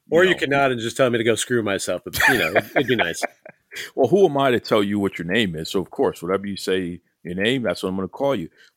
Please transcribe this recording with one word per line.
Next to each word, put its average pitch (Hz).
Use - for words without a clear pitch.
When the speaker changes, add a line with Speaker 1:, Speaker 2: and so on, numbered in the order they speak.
Speaker 1:
Or 165
Speaker 2:
you 185
Speaker 1:
you 170
Speaker 2:
know. -
Speaker 1:
can 143
nod 139
and 117
just 110
tell 131
me 120
to 113
go 113
screw 117
myself, 95
but, -
you 123
know, 82
it'd, 117
it'd 131
be 123
nice. 85
<laughs> -
Speaker 2:
Well, 131
who 190
am 143
I 139
to 110
tell 107
you 101
what 98
your 82
name 92
is? 80
So, 98
of 80
course, 101
whatever 98
you 98
say 92
your 87
name, 117
that's 90
what 95
I'm 92
gonna 95
call 139
you. 80